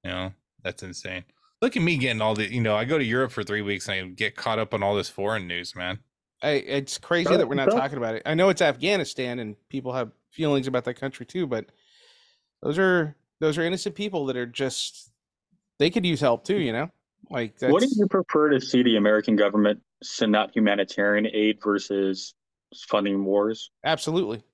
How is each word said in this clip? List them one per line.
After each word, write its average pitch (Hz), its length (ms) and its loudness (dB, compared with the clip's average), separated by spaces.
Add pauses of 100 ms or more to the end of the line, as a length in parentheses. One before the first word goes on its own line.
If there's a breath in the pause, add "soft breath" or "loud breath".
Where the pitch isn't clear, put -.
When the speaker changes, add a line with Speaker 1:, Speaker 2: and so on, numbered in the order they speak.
Speaker 1:
You 92 80 -8
know, 92 220 -6 (300)
that's 90 200 -8
insane. 92 420 -12 (400)
Look 247 100 -2
at 233 60 0
me 165 160 2
getting 123 240 0
all 107 140 2
the, 107 120 -2
you 120 140 -2
know, 107 140 4
I 110 100 0
go 151 140 0
to 139 40 0
Europe 120 280 0
for 110 120 -6
three 104 200 -4
weeks 101 240 -4
and 98 120 -4
I 92 80 -8
get 98 280 -6
caught 110 240 -2
up 110 160 -2
on 101 80 0
all 101 120 2
this 95 140 -2
foreign 101 380 -4
news, 87 280 -8
man. 90 220 -6 (460)
Speaker 2:
I, 143 60 0
it's 139 500 -4
crazy 175 300 -2
Speaker 3:
Does 202 100 4
Speaker 2:
that 156 80 2
we're 135 80 -4
not 135 140 2
Speaker 3:
it, - 20 4
though? 233 80 2
Speaker 2:
talking 139 180 -4
about 117 160 -4
it. 113 100 -6
I 156 120 -2
know 180 140 6
it's 185 120 2
Afghanistan 135 800 0
and 107 160 -8 (140)
people 127 220 -8
have 123 200 -4 (180)
feelings 143 380 0
about 127 180 0
that 131 80 -4
country 131 320 -10
too, 175 220 -4
but 113 180 -4 (960 soft breath)
those 147 160 -2
are, 180 380 2 (240)
those 151 180 0
are 170 60 0
innocent 175 320 -4
people 190 320 -4
that 127 100 -2
are 123 80 -4
just, - 640 -6 (680)
they 151 100 4
could 180 160 0
use 165 160 2
help 120 240 2
too, 196 140 0
you 135 120 0
know? 135 200 -4 (400)
Like, 120 280 -4
Speaker 3:
Wouldn't 143 220 4
Speaker 2:
that's 262 160 2
Speaker 3:
you 208 80 4
prefer 165 440 2
to 135 120 4
see 123 220 2
the 117 140 4
American 107 380 4
government 104 460 2 (220)
send 107 320 0
out 107 200 0
humanitarian 104 680 2
aid 107 380 2
versus 98 720 0 (400)
funding 101 500 -2
wars? 101 460 0 (120)
Speaker 2:
Absolutely. 151 600 -2 (100)